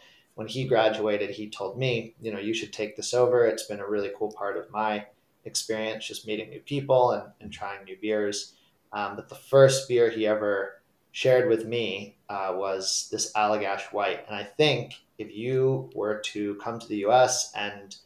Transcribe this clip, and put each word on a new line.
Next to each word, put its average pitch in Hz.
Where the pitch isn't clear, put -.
when 110
he 120
graduated, 107
he 107
told 98
me, 117
you 113
know, 98
"You 104
should 110
take 107
this -
over. 123
It's 110
been 104
a 98
really 101
cool 107
part 101
of -
my 104
experience, 110
just -
meeting 107
new -
people 131
and, 90
and 104
trying 98
new 95
beers." 107
Um, 101
but 107
the -
first 135
beer 117
he 110
ever 104
shared 127
with 110
me, 104
uh, 98
was 95
this -
Allagash 104
White. 101
And 107
I 101
think 131
if 101
you 131
were 107
to 104
come 113
to 113
the 107
U 101
S 127
and 101